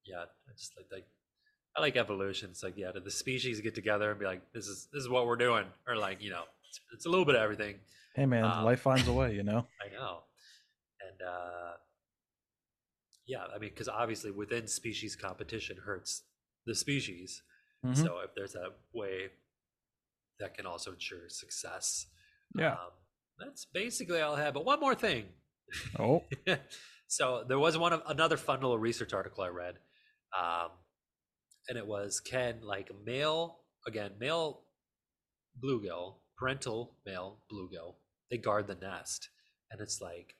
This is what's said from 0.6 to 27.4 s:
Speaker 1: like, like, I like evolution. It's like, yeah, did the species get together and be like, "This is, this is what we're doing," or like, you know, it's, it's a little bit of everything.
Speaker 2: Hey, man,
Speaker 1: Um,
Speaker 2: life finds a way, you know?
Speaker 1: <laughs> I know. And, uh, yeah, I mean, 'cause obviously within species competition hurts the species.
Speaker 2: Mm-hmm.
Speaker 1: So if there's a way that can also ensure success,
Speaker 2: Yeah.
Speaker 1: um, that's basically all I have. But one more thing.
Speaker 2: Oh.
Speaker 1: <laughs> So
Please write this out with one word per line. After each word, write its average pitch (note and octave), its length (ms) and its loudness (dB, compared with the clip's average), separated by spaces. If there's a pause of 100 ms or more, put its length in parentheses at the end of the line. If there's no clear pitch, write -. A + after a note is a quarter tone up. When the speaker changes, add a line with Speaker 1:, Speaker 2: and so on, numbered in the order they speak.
Speaker 1:
like, F#2 140 -20
like, F#2+ 160 -14 (680)
I D3+ 40 2
like C#3+ 160 4
evolution. G2 540 0
It's - 120 -12
like, F#2 140 -8
yeah, F#2 140 -6
did F#2 120 -10
the G2 80 -10
species B2+ 500 -2
get G#2+ 140 -4
together G#2+ 360 2
and G2+ 80 -4
be G#2 60 -2
like, F#2 280 -4
"This G#2 140 -8
is, G2 260 -12
this C#3+ 100 -4
is A#2+ 60 -6
what B2 180 4
we're A#2+ 80 4
doing," A#2 300 6 (220)
or B2 100 0
like, G2 240 -2
you G#2 80 -6
know, F2 140 -6 (260)
it's, - 100 -16 (140)
it's A2+ 120 -14
a E3 40 0
little F3+ 160 6
bit C#3 100 8
of A2 60 8
everything. G#2 380 0 (360)
Speaker 2:
Hey, C#3 100 4
man, A#2 200 6
Speaker 1:
Um, F2+ 180 4
Speaker 2:
life B2 180 8
finds C3 260 6
a A#2+ 60 4
way, B2 220 4
you G2+ 80 -2
know? G#2+ 320 2
Speaker 1:
<laughs> - 60 -16
I G2+ 80 -10
know. F#2+ 340 -8 (760)
And, F#2 200 -14
uh, F2 520 -6 (1500)
yeah, A#2+ 260 -6
I G#2 40 -8
mean, G#2+ 160 -8
'cause - 160 -8
obviously A2 420 -2
within G#2 360 -4
species G#2+ 480 -6
competition G2 640 -8
hurts F#2 460 -8 (420)
the A2+ 100 -4
species. F#2+ 680 -4 (440)
Speaker 2:
Mm-hmm. B2+ 100 0 (100)
Speaker 1:
So E3 140 -2
if F#2+ 160 -8
there's G2+ 200 -8
a F2+ 180 -8 (200)
way F#2+ 380 -6 (1080)
that F#2+ 160 -10
can G2 100 -10
also F2+ 280 -6
ensure F2 360 -10
success, - 800 -6 (480)
Speaker 2:
Yeah. D#3+ 180 2
Speaker 1:
um, F2 180 -8 (460)
that's - 280 -14
basically F3+ 560 -2
all D3+ 140 2
I C#3+ 80 2
have. D3 100 2
But D3 120 -2
one C#4+ 140 6
more C4+ 160 6
thing. C3 320 2 (720)
Speaker 2:
Oh. B2+ 240 6 (220)
Speaker 1:
<laughs> - 120 2 (500)
So B2+ 400 2